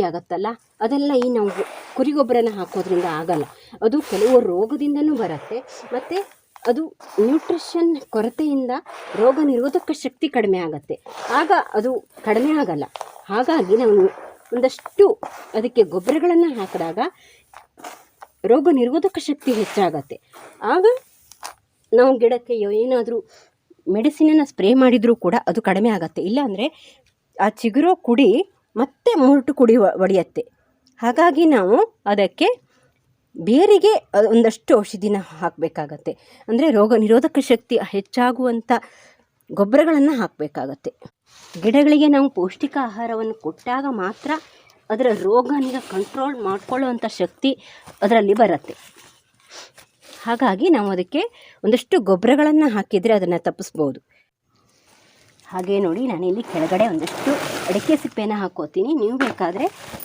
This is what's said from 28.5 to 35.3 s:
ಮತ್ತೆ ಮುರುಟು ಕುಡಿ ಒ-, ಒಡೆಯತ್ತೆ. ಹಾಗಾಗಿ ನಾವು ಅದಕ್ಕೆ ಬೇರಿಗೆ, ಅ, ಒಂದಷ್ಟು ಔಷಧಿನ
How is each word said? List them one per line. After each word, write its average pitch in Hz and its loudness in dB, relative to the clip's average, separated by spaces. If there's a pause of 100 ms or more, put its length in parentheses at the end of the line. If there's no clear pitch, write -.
ಮತ್ತೆ - -2 (120)
ಮುರುಟು 277 4
ಕುಡಿ 233 6 (100)
ಒ-, 175 2
ಒಡೆಯತ್ತೆ. 185 0 (600)
ಹಾಗಾಗಿ 320 2
ನಾವು 220 4 (300)
ಅದಕ್ಕೆ 202 0 (880)
ಬೇರಿಗೆ, 359 4
ಅ, - 0
ಒಂದಷ್ಟು 226 2
ಔಷಧಿನ 202 -4 (220)